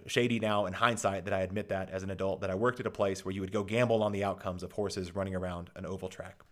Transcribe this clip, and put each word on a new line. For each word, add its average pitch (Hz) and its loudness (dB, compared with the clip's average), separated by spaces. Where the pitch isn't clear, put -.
shady 120 2
now 104 2
in 92 -4
hindsight 101 2
that 101 0
I 95 2
admit 98 -2
that 95 -2
as 95 -4
an 98 -6
adult, 95 -2
that 95 -2
I 95 0
worked 120 2
at 107 -2
a 107 4
place 98 0
where 95 -2
you 98 -2
would 95 -4
go 104 2
gamble 113 4
on 104 2
the 98 0
outcomes 92 -2
of 87 -10
horses 95 -2
running 95 -2
around 90 -4
an 92 -8
oval 92 -6
track. - -14